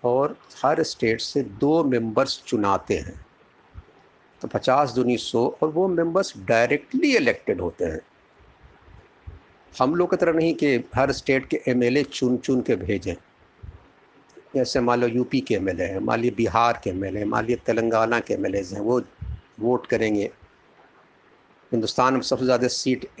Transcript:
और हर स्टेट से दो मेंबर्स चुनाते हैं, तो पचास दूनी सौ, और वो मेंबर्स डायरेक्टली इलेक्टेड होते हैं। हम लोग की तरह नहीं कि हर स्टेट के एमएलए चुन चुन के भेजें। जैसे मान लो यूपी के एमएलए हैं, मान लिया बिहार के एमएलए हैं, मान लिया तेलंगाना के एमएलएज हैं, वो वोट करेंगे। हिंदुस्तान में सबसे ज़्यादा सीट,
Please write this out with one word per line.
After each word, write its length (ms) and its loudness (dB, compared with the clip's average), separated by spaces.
और 340 0
हर 180 2
स्टेट 380 -2
से 220 -2
दो 420 0
मेंबर्स 640 0
चुनाते 500 0
हैं, 280 -10
तो 60 -6
पचास 420 0
दूनी 260 0
सौ, 460 -2
और 60 2
वो 200 0
मेंबर्स 500 -2
डायरेक्टली 760 2
इलेक्टेड 440 0
होते 240 -4
हैं। 160 -4
हम 160 2
लोग 160 2
की 60 0
तरह 160 2
नहीं 220 2
कि 300 2
हर 180 2
स्टेट 340 0
के 220 -4
एमएलए 340 2
चुन 340 0
चुन 260 0
के 140 0
भेजें। 380 -4
जैसे 260 0
मान 200 2
लो 60 2
यूपी 340 0
के 140 -2
एमएलए 300 -2
हैं, 140 -4
मान 220 -2
लिया 160 0
बिहार 480 2
के 60 -4
एमएलए 280 -4
हैं, 80 -2
मान 200 -2
लिया 200 -2
तेलंगाना 540 2
के 140 -4
एमएलएज 380 -4
हैं, 80 -8
वो 220 0
वोट 260 0
करेंगे। 380 0
हिंदुस्तान 420 2
में 60 2
सबसे 240 -2
ज़्यादा 240 2
सीट, 420 -4